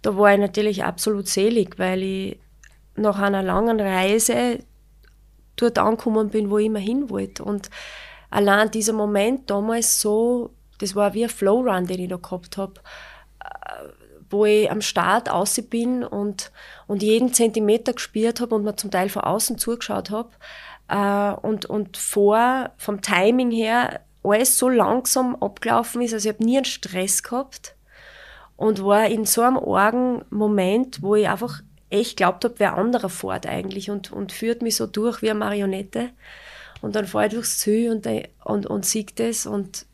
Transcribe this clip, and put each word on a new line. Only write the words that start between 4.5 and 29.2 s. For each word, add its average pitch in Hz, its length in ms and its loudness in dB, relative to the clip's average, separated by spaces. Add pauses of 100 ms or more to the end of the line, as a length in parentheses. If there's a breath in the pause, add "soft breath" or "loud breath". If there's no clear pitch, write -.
dort 233 220 2
angekommen 220 500 2
bin, 214 220 -2
wo 208 80 2
ich 214 80 2
immer 214 140 -2
hin 240 280 -2
wollte. 196 360 -8
Und 208 260 -6 (580 loud breath)
allein 202 420 4
dieser 220 220 -2
Moment 208 580 0
damals 220 520 0
so, 233 480 0 (300)
das 196 140 -6
war 202 200 2
wie 226 100 0
ein 226 60 -2
Flow-Run, 202 560 2
den 185 140 -4
ich 180 100 -6
da 185 60 -6
gehabt 175 420 -10
hab, 196 220 -8 (600 loud breath)
äh, - 480 -14 (420)
wo 208 160 4
ich 214 240 6
am 214 100 -2
Start 196 500 0
außen 202 380 0
bin 240 340 0
und, 202 480 -6 (380 loud breath)
und 202 160 -2
jeden 233 280 4
Zentimeter 226 600 2
gespürt 233 480 -2
hab 240 100 -4
und 214 140 0
mir 208 100 -4
zum 202 160 -8
Teil 185 180 0
von - 140 -4
außen 214 360 -2
zugeschaut 202 520 -4
hab, 226 280 -8 (500 loud breath)
äh, 202 420 2 (100)
und, - 260 -4
und 208 300 -4
vor, 233 800 2
vom 208 240 -6
Timing 226 520 4
her 226 480 0 (240)
alles 214 340 4
so 254 100 4
langsam 247 680 2
abgelaufen 233 680 -2
ist, 226 120 -2
also 214 140 -2
ich 214 60 -2
hab 214 60 -10
nie 233 160 2
einen 269 80 2
Stress - 580 -4
gehabt - 540 -8 (800 loud breath)
und 214 260 0
war 202 240 4
in 220 200 0